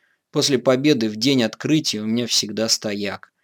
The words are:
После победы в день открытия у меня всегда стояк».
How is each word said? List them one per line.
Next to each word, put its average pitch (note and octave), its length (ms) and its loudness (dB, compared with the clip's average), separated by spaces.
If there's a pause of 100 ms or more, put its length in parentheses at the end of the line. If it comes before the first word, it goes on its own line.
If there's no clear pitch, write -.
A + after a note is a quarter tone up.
(300)
После C#3+ 280 2
победы C3 500 2
в G#2+ 80 -6
день B2+ 260 2
открытия C3 600 -2
у G#2+ 40 -6
меня A#2 200 -2
всегда G#2+ 420 -2
стояк». G2+ 640 -4 (120)